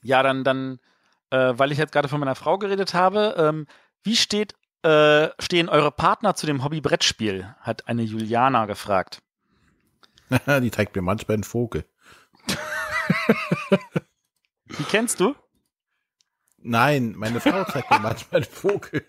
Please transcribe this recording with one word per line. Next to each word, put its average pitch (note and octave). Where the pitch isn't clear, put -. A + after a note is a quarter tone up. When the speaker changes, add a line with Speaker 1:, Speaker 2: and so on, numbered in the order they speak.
Speaker 1:
Ja, C3
dann, C3+
dann, C3
äh, C3
weil C#3
ich C#3+
jetzt D3+
gerade C#3+
von D3
meiner C3+
Frau E3
geredet G3
habe, G3
ähm, D#3
wie A3
steht, G#3
äh, D3+
stehen E3+
eure D3
Partner F3+
zu -
dem C#3+
Hobby D3+
Brettspiel? A2
Hat -
eine A#2
Juliana A2+
gefragt. G2+
Speaker 2:
<laughs> C3+
Die A#2
zeigt -
mir F#2+
manchmal G#2
einen G#2+
Vogel. A#2
Speaker 1:
<laughs> D#5+
Die D3+
kennst A3
du? A#3+
Speaker 2:
Nein, A#2+
meine A2+
Frau F#3+
zeigt -
mir -
manchmal D3
einen -
Vogel. -